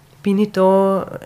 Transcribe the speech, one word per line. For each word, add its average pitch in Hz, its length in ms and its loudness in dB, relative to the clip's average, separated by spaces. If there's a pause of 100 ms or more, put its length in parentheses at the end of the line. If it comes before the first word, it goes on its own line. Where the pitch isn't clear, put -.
(220)
bin 196 160 0
ich 208 140 0
da 190 720 0